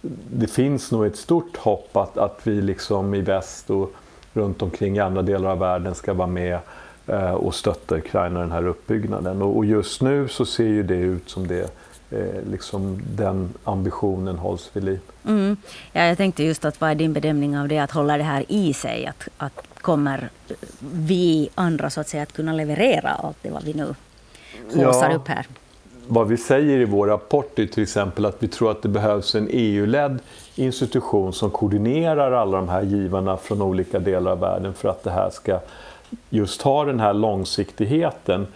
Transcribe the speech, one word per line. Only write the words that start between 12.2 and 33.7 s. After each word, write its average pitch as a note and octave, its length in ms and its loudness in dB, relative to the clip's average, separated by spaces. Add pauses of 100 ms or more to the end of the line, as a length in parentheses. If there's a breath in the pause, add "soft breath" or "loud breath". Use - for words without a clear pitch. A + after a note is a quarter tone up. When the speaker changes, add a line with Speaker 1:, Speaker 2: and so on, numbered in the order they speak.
Speaker 1:
liksom G2 500 -6 (140)
den F#2+ 380 -2 (100)
ambitionen F#2+ 720 -2
hålls F2+ 360 -6
vid G2 100 -4
liv. F#2+ 160 -2 (280)
Speaker 2:
Mm. G3+ 300 2 (340 loud breath)
Ja, E3+ 120 2
jag F3 140 4
tänkte F#3+ 260 0
just D#3+ 220 0
att D3+ 160 -4
vad D#3+ 80 2
är D3+ 60 2
din D#3+ 180 0
bedömning D3 440 0
av C#3+ 100 -2
det, D3+ 120 0
att C#3+ 120 -2
hålla D3 260 2
det D3 60 0
här C#3+ 240 -2
i F#3 260 2
sig, A#2 320 -6
att, - 220 -12 (100)
att - 260 -10 (180)
kommer C#3+ 480 0 (500)
vi D#3+ 760 2
andra, D#3 340 0
så D3+ 120 -4
att - 80 -8
säga, D3 140 -4
att - 100 -10
kunna D#3+ 200 -2
leverera D#3+ 560 2
allt - 320 -4
det - 80 -8
vad - 140 -8
vi D#3 100 -6
nu D3 220 -6 (800 loud breath)
haussar C3+ 340 6
Speaker 1:
Ja. D#3+ 60 2
Speaker 2:
upp C3+ 120 -4
här? - 200 -4 (600)
Speaker 1:
Vad A2+ 200 4
vi A#2 100 4
säger C#3 420 4
i A#2+ 60 6
vår G2+ 220 4
rapport A#2 520 2
är G#2+ 60 4
till G#2+ 180 0
exempel G2+ 420 0
att G2 140 0
vi A2+ 80 0
tror A2 240 2
att G#2+ 100 -4
det G#2+ 80 0
behövs G#2 460 2
en G#2+ 160 0
E A2+ 240 2
U-ledd B2+ 440 0 (360 loud breath)
institution A#2+ 800 0
som G2+ 180 0
koordinerar C3 800 2
alla G#2 260 2
de F#2 120 -2
här F#2 120 2
givarna F#2+ 560 0
från G#2 240 -2
olika F#2 380 0